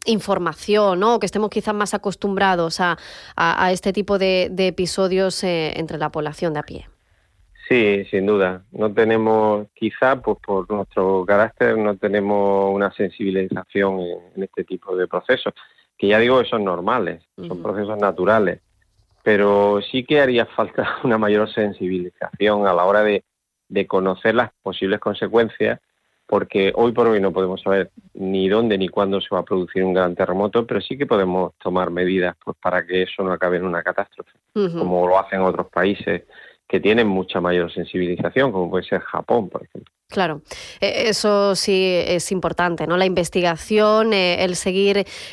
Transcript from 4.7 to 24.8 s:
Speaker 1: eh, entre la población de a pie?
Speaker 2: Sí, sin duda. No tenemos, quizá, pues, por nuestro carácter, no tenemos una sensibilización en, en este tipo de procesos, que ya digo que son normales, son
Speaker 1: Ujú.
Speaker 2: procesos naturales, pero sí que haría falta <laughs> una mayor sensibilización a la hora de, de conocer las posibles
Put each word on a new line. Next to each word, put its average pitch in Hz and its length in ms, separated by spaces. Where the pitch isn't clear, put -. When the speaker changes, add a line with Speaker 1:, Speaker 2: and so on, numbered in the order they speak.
Speaker 1:
eh, 165 360
entre 160 200
la 151 120
población 156 420
de 147 60
a 165 40
pie? - 240
Speaker 2:
Sí, 104 420
sin 95 140
duda. 95 460
No 107 220
tenemos, 110 800
quizá, 127 480
pues, 107 240
por 95 260
nuestro 95 540
carácter, 110 520
no 104 200
tenemos 101 760
una 98 200
sensibilización 95 1040
en, 87 180
en 98 60
este 95 200
tipo 92 320
de 90 120
procesos, 110 460
que 101 100
ya 104 120
digo 123 220
que 113 80
son 110 140
normales, 90 600
son 90 160
Speaker 1:
Ujú. 90 120
Speaker 2:
procesos 104 360
naturales, 95 640
pero 101 580
sí 127 140
que 147 160
haría 123 240
falta - 540
<laughs> - 40
una 117 140
mayor 107 360
sensibilización 98 1120
a 92 60
la 87 120
hora 104 180
de, 101 200
de 95 200
conocer 95 480
las 117 160
posibles 98 380